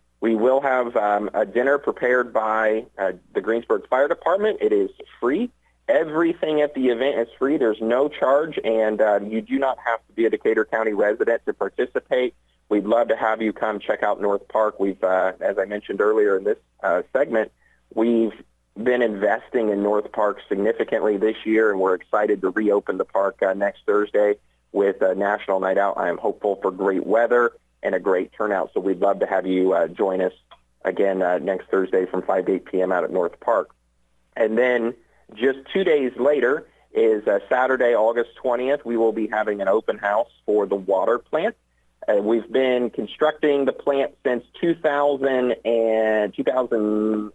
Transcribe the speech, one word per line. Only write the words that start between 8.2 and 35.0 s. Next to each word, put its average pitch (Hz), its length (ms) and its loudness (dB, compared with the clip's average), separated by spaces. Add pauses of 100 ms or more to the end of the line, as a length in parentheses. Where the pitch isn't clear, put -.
and, 110 380 0
uh, 104 220 4
you 110 180 -4
do 123 160 -4
not 135 260 -2
have 117 240 -2
to - 60 -20
be 113 120 0
a 107 40 2
Decatur 110 360 0
County 110 280 -2
resident 110 540 0
to 104 60 -2
participate. 123 800 -4 (340)
We'd 104 160 0
love 117 220 2
to 110 80 0
have 110 260 -2
you 110 100 -2
come 107 280 -4
check 107 240 -4
out 104 180 -2
North 101 260 -2
Park. 107 320 0
We've, 98 240 -2
uh, 92 380 2
as 98 160 -2
I 95 80 0
mentioned 104 360 -4
earlier 104 360 2
in 98 60 -4
this, 104 160 -2 (240)
uh, 90 180 0 (100)
segment, - 400 0 (440)
we've 113 480 0 (380)
been 123 200 2
investing 107 680 0
in 101 120 0
North 104 300 0
Park 107 260 0 (100)
significantly 104 720 0
this 107 280 -2
year, 110 260 4
and 95 80 0
we're 92 160 2
excited 104 460 0
to 92 100 0
reopen 101 460 0
the 92 80 -2
park, 98 360 -2
uh, 95 120 2
next 101 340 -4
Thursday 104 480 2 (360)
with 98 300 0
a 95 140 2
National 101 440 -2
Night 95 200 0
Out. 98 180 0
I 92 120 -2
am 87 100 -2
hopeful 98 420 -2
for 98 100 0
great 95 340 -2
weather 117 480 2 (300)
and 98 120 -2
a 92 40 0
great 92 320 -2
turnout. 101 420 -4
So 98 60 -2
we'd 92 220 -2
love 98 180 2
to 98 60 0
have 95 200 -2
you, 92 280 2
uh, 85 140 0
join 95 340 -2
us 90 120 -2 (520)
again, 95 360 0
uh, 90 180 0
next 92 300 -4
Thursday 95 360 0
from 92 160 -4
five 95 240 -2
to 95 80 0
eight 87 120 -4
P 92 160 -4
M 92 100 0
out 87 120 0
at - 80 -6
North 87 280 -4
Park. 107 320 -2 (640)
And 110 200 0
then 120 360 0 (400)